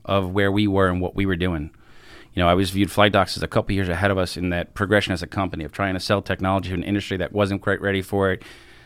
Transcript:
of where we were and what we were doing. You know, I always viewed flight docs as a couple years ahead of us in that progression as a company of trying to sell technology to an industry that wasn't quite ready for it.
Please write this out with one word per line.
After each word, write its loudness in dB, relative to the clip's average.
of 0
where 2
we 2
were 4
and 2
what -2
we 0
were 2
doing. -2
You 0
know, 4
I 6
always 2
viewed 0
flight 4
docs 2
as -4
a -4
couple -2
years -2
ahead 0
of 2
us -2
in -2
that -4
progression 0
as -4
a -10
company -4
of -10
trying -2
to -4
sell 0
technology -2
to -4
an -6
industry -2
that -4
wasn't 0
quite -2
ready 0
for 0
it. -4